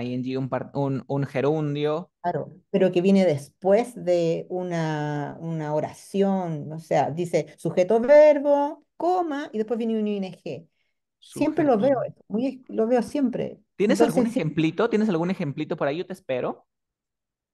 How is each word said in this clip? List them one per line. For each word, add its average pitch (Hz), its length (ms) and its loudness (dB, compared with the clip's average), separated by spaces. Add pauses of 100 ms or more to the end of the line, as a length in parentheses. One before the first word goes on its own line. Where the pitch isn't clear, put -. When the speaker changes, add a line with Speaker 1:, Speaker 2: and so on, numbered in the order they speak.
Speaker 1:
I 123 140 -6
N 127 80 -4
G, 131 160 -4
un 131 100 -4
par-, 127 260 -4
un, 135 320 -2
un 139 200 -2
gerundio. 147 840 -2 (120)
Speaker 2:
Claro, 151 380 -6 (100)
pero 185 200 4
que 180 120 2
viene 196 220 6
después 185 680 0
de 170 560 0
una, 151 880 -4
una 160 360 -6
oración, 170 1000 -2
o 165 80 -12
sea, 156 320 0
dice 170 440 -4
sujeto 185 440 0
verbo, 285 840 6 (120)
coma, 330 560 -2
y 214 60 -6
después 220 200 -4
viene 226 200 -2
un 208 100 -2
I 208 80 -2
N 185 160 -6 (120)
G. 139 240 -12 (600)
Siempre 302 360 0
lo 247 140 4
Speaker 1:
Sujeto. - 20 0
Speaker 2:
veo, 254 200 2 (280)
muy, 254 400 -4
lo 220 200 -2
veo 240 140 2
siempre. 233 580 -4 (160)
Speaker 1:
¿Tienes 214 240 2
Speaker 2:
Entonces, - 20 6
Speaker 1:
algún 226 240 2
Speaker 2:
sí. - 0 -
Speaker 1:
ejemplito? 160 640 0
¿Tienes 220 180 0
algún 175 220 0
ejemplito 156 460 -6
por 156 120 -2
ahí? 151 100 -4
Yo 180 80 -8
te 190 60 -12
espero. - 540 -6 (880)